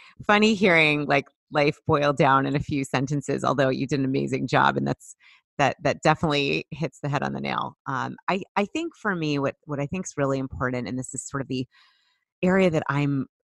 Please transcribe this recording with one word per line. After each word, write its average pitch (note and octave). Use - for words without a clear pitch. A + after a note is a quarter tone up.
funny G#3+
hearing, D#3+
like, C#3+
life D3
boiled D3
down C3+
in C#3
a D3
few C#3+
sentences, C3+
although C3+
you C3
did C#3
an C3+
amazing C3+
job, C3+
and C3+
that's, -
that, C3+
that C#3
definitely D3+
hits D3
the D3
head C#3
on C#3
the C3+
nail. C#3
Um, B2+
I, F3+
I G3+
think D#4+
for G3+
me, D3+
what, C#3
what D3
I C#3+
think's F#3
really C3+
important, B2+
and A#2+
this B2+
is -
sort C#3
of B2+
the B2+
area F#3
that D#3
I'm C#3